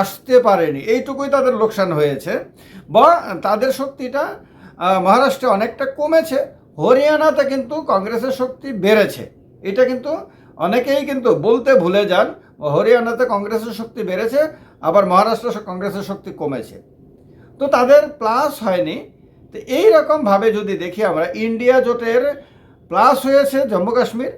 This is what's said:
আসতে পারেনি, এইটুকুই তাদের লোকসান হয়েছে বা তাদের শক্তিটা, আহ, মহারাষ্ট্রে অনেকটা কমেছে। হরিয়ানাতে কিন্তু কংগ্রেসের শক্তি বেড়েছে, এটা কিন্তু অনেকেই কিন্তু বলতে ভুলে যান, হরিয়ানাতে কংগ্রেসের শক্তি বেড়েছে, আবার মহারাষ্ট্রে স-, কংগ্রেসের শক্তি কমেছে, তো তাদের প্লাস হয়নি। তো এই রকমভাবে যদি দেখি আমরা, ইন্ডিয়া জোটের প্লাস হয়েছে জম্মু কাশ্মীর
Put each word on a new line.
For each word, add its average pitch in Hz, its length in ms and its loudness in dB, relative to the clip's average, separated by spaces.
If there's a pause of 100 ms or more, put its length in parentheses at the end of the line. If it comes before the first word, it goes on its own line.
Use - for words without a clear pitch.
আসতে - 380 0
পারেনি, 165 400 2
এইটুকুই 269 500 -2
তাদের 262 260 2
লোকসান 208 360 0
হয়েছে 151 420 -2 (560)
বা 220 180 6 (340)
তাদের 220 300 0
শক্তিটা, 269 520 -6 (540)
আহ, 190 280 0
মহারাষ্ট্রে 254 440 2
অনেকটা 226 360 -2
কমেছে। 302 540 0 (380)
হরিয়ানাতে 285 680 2
কিন্তু 269 300 -6 (120)
কংগ্রেসের 226 440 -2
শক্তি 254 420 -8
বেড়েছে, 196 500 0 (400)
এটা 196 220 0
কিন্তু 254 260 -4 (460)
অনেকেই 247 480 -2
কিন্তু 262 300 -2
বলতে 233 400 0
ভুলে 185 300 2
যান, 196 220 2 (320)
হরিয়ানাতে 226 680 0
কংগ্রেসের 214 440 -6
শক্তি 226 300 -10
বেড়েছে, 220 360 -2 (420)
আবার 190 240 2
মহারাষ্ট্রে 214 460 0
স-, 196 140 -10
কংগ্রেসের 185 440 -8
শক্তি 196 220 -12
কমেছে, 131 460 -10 (840)
তো 277 80 -2
তাদের 269 340 6 (180)
প্লাস 247 320 -2 (120)
হয়নি। 180 340 -2 (540)
তো 208 60 -16 (100)
এই 302 280 2
রকমভাবে 226 560 2
যদি 202 260 -2
দেখি 180 260 -8
আমরা, 208 300 0
ইন্ডিয়া 226 480 2
জোটের 233 420 0 (680)
প্লাস 254 360 2
হয়েছে 269 440 2
জম্মু 196 220 -2
কাশ্মীর 247 460 -2